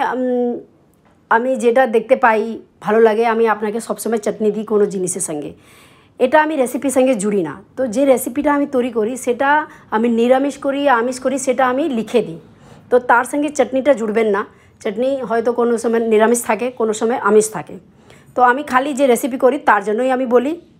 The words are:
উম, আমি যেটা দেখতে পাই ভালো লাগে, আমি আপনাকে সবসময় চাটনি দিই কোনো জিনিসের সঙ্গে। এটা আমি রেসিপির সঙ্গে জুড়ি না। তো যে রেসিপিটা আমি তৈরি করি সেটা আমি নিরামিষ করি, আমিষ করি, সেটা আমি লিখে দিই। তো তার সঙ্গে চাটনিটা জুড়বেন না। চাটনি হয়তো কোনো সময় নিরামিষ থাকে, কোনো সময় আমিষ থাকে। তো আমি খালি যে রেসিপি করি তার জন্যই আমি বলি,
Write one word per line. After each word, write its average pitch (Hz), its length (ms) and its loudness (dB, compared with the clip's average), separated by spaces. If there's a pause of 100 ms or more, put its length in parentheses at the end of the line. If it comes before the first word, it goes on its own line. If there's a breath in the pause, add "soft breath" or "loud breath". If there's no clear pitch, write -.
(160)
উম, 247 440 -2 (680)
আমি 247 260 0
যেটা 240 320 2
দেখতে 220 280 2
পাই 226 440 0 (220)
ভালো 208 180 0
লাগে, 226 260 4
আমি 226 220 2
আপনাকে 214 320 -2
সবসময় 220 380 -6
চাটনি 214 340 -2
দিই 208 140 -8
কোনো 208 200 2
জিনিসের 185 360 -4
সঙ্গে। 151 320 -8 (680 soft breath)
এটা 254 220 4
আমি 311 140 -2
রেসিপির 262 360 -2
সঙ্গে 262 240 2
জুড়ি 202 260 -2
না। 147 220 -8 (140)
তো 262 100 -2
যে 240 180 0
রেসিপিটা 277 480 0
আমি 285 120 0
তৈরি 254 260 -2
করি 226 260 -2
সেটা 277 500 0 (240 loud breath)
আমি 226 180 0
নিরামিষ 254 480 2
করি, 277 320 -2
আমিষ 247 300 0
করি, 269 200 -2
সেটা 262 280 0
আমি 269 220 -2
লিখে 226 320 -2
দিই। 165 180 -10 (500 loud breath)
তো 247 100 4
তার 247 260 2
সঙ্গে 294 240 -2
চাটনিটা 262 440 0
জুড়বেন 220 340 0
না। 202 180 0 (340 soft breath)
চাটনি 254 420 -4
হয়তো 233 320 -2
কোনো 240 240 0
সময় 226 220 0
নিরামিষ 226 440 2
থাকে, 233 280 -4
কোনো 220 220 -2
সময় 226 240 -2
আমিষ 208 360 2
থাকে। 151 220 -12 (600 soft breath)
তো 254 60 -2
আমি 247 220 4
খালি 277 300 0
যে 269 140 2
রেসিপি 247 300 0
করি 262 220 2
তার 208 240 2
জন্যই 214 280 -2
আমি 254 140 -2
বলি, 247 360 0 (180)